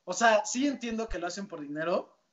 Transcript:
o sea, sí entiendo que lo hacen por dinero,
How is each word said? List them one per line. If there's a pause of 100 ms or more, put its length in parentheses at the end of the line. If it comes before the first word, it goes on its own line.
o
sea,
sí
entiendo
que
lo
hacen
por
dinero, (160)